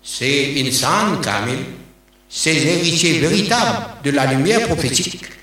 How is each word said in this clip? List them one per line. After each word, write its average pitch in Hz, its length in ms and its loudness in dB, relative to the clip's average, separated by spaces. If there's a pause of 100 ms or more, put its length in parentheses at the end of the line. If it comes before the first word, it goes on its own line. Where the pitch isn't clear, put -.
C'est 139 560 0
insan 151 640 2
kamil, 120 380 -2 (720)
c'est - 240 0
l'héritier 165 680 2
véritable 208 840 0
de 139 80 0
la 135 140 2
lumière 165 420 2
prophétique. 151 560 -2 (200)